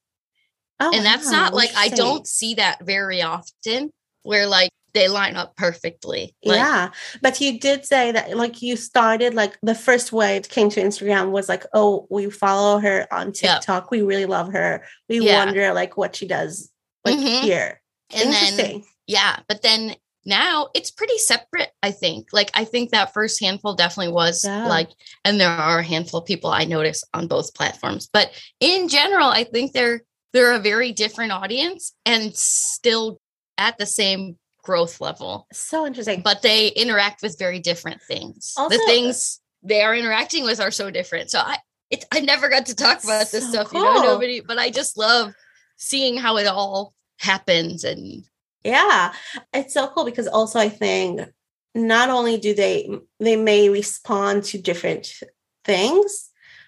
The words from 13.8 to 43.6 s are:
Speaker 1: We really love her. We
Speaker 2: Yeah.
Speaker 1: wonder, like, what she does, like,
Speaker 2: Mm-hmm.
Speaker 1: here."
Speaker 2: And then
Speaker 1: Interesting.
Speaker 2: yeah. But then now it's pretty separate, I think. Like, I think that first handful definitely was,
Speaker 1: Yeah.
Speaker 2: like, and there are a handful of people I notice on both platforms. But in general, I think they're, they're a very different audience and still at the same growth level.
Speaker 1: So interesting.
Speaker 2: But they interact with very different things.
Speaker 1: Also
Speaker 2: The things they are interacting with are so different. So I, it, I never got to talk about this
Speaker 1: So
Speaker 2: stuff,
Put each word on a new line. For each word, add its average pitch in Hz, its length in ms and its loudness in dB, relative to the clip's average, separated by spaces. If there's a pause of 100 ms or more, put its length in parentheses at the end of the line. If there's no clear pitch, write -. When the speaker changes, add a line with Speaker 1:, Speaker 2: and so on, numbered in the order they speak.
Speaker 1:
We 220 100 2
really 196 240 0
love 180 260 -2
her. 175 320 -2 (240)
We 233 120 0
Speaker 2:
Yeah. 196 240 6
Speaker 1:
wonder, 196 300 0
like, 180 220 -2
what - 200 -2
she 196 100 -10
does, 160 440 -6 (340)
like, 240 120 2
Speaker 2:
Mm-hmm. 262 300 0
Speaker 1:
here." 165 360 -2 (280)
Speaker 2:
And 233 220 0
then - 0 -
Speaker 1:
Interesting. 202 540 0 (200)
Speaker 2:
yeah. 196 420 0
But 208 140 -6
then 220 320 0 (300)
now 208 500 0
it's - 160 -6
pretty - 280 -2
separate, - 520 -2 (140)
I 202 80 0
think. 165 400 -6
Like, 202 220 0
I 220 100 0
think 240 260 -4
that 208 240 0
first 214 260 -2
handful 196 340 -4
definitely 175 380 0
was, 170 320 2
Speaker 1:
Yeah. 202 240 -4
Speaker 2:
like, 165 220 0 (340)
and 208 160 2
there 180 100 6
are 165 280 2
a 170 60 0
handful 165 360 -4
of - 60 -10
people 165 240 -4
I 156 140 2
notice 156 400 -2 (100)
on 165 140 -4
both 143 260 -4
platforms. - 580 -6
But - 180 4 (280)
in 349 300 2
general, 302 400 4
I 226 160 2
think 240 280 -4
they're, 240 300 0 (300)
they're 247 200 6
a 233 60 0
very 220 340 0
different 214 400 -4
audience 254 600 -6 (120)
and 220 320 0
still - 840 -2 (360)
at 220 220 0
the 202 80 -6
same 190 500 -2 (260)
growth 170 380 -2
level. 104 520 -8
Speaker 1:
So 311 340 -4
interesting. 226 360 -6
Speaker 2:
But 202 200 0
they 220 260 4
interact 208 540 0
with 202 160 -6
very 180 200 -4
different 170 440 -6
things. - 540 -12
Speaker 1:
Also 269 200 2
Speaker 2:
The 453 80 2
things 240 560 2 (220)
they 208 200 2
are 220 140 2
interacting 240 480 -2
with 220 160 -2
are 196 100 0
so 202 200 -6
different. 175 400 -6
So - 100 -2
I, - 160 -2 (340)
it, - 220 -6
I 302 80 0
never 285 300 0
got 277 160 2
to 233 100 -8
talk - 260 0
about 214 300 0
this 240 140 -4
Speaker 1:
So 233 60 -8
Speaker 2:
stuff, 208 200 -2